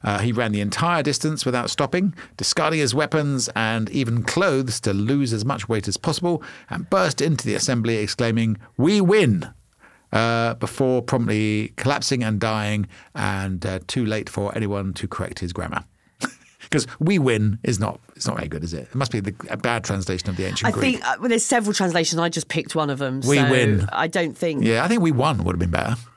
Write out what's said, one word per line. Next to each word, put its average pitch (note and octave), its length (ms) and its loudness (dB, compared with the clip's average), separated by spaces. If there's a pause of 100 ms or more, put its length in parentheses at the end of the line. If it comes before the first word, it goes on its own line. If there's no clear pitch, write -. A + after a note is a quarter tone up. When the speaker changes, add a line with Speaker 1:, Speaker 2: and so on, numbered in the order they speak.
Speaker 1:
Uh, G2+ 160 0
he A#2+ 140 0
ran A2+ 180 0
the G#2 100 0
entire D#3 420 0
distance D3+ 420 -2
without B2 240 -2
stopping, F3+ 440 0 (240)
discarding D#3 420 0
his B2+ 140 2
weapons C#3+ 640 0
and A2+ 340 0
even A#2 340 0
clothes C3+ 580 0
to G#2 120 0
lose A#2+ 400 2
as G#2+ 120 -2
much G2+ 240 -2
weight G#2+ 180 0
as G2+ 100 -4
possible, F3 460 -2 (260)
and - 200 -6
burst F#3 320 2
into D3+ 240 0
the G#2 100 0
assembly A#2 420 0
exclaiming, A2+ 600 0 (200)
"We G3 240 4
win!" E3+ 480 4 (640)
uh, A#2 440 2
before B2+ 460 0
promptly G#2+ 760 0
collapsing C3 480 0
and A2 160 0
dying, G#2 480 0 (280)
and, G2 500 -2
uh, F#2 220 -2
too B2 180 -2
late G#2+ 240 -2
for G2+ 260 -4
anyone G2 380 -2
to - 140 -6
correct - 320 -8
his F2 140 -6
grammar. E2+ 300 -6 (380)
<laughs> - 60 -4 (440)
'Cause B2+ 160 0 (120)
"we F3+ 200 4
win" A2 440 2
is G#2 160 0
not, - 200 -2 (160)
it's - 120 -8
not - 100 -2
very C2 100 -6
good, D2+ 160 -6
is E2 100 -6
it? C2+ 160 -10
It - 60 -14
must C#3 160 -2
be A2+ 80 -2
the, G2 140 -4 (160)
a - 80 -4
bad A#2 260 0
translation F#2+ 460 -4
of F#2 80 -4
the F#2+ 80 -2
ancient - 220 -2
Speaker 2:
I A3 40 2
Speaker 1:
Greek. B3+ 240 0
Speaker 2:
think, - 120 -6
uh, C3 120 -2
well, A#3+ 100 -2
there's A#3 160 2
several G#3+ 280 2
translations. E3+ 460 0
I E3+ 100 0
just E3 180 -4
picked - 280 -4
one D#3 140 0
of C3+ 100 -2
them, C3+ 260 -2
Speaker 1:
"We C#3 120 6
Speaker 2:
so C3+ 120 4
Speaker 1:
win." G#2+ 420 4
Speaker 2:
I D3+ 160 0
don't E3+ 300 -2
think D3+ 260 0
Speaker 1:
Yeah, A2+ 200 4
I F3+ 40 0
think A3+ 140 2
"we E3 100 4
won" B2+ 320 2
would F2+ 100 2
have F2 60 -2
been F2 120 0
better. A2+ 240 -2 (220)